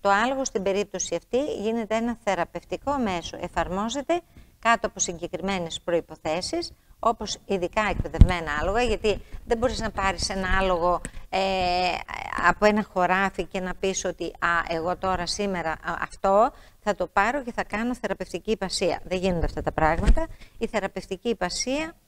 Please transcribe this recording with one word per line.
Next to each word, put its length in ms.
Το 80
άλογο 360
στην 180
περίπτωση 520
αυτή 300
γίνεται 500
ένα 300
θεραπευτικό 680
μέσο, 480
εφαρμόζεται 800
κάτω 260
από 140
συγκεκριμένες 800
προϋποθέσεις, 920
όπως 480
ειδικά 420
εκπαιδευμένα 720
άλογα, 220
γιατί 400
δεν 140
μπορείς 220
να 100
πάρεις 380
ένα 300
άλογο, 420
ε, 120
από 160
ένα 180
χωράφι 520
και 160
να 140
πεις 300
ότι, 200
"Α, 240
εγώ 280
τώρα 300
σήμερα, 440
α, 60
αυτό 500
θα 140
το 120
πάρω 360
και 100
θα 120
κάνω 300
θεραπευτική 560
υπασία". 540
Δεν 140
γίνονται 260
αυτά 180
τα 100
πράγματα. 540
Η 80
θεραπευτική 600
υπασία 640